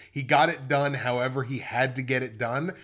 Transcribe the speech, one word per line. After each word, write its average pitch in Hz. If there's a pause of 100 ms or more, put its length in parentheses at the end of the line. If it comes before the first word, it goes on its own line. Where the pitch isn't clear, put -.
(120)
He 143
got 151
it 135
done 143
however 127
he 127
had 123
to 135
get 127
it 113
done. 135